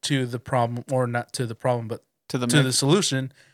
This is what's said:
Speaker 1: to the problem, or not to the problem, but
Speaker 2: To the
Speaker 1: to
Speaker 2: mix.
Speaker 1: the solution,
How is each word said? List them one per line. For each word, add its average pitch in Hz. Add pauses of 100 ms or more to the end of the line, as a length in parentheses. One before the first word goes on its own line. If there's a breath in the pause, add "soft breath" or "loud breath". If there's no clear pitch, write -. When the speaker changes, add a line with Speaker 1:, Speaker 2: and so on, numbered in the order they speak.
Speaker 1:
to 135
the 120
problem, 120
or 127
not 120
to 127
the 113
problem, 120
but 110 (260)
Speaker 2:
To 135
the 123
Speaker 1:
to 123
Speaker 2:
mix. 139
Speaker 1:
the 127
solution, 135 (220 soft breath)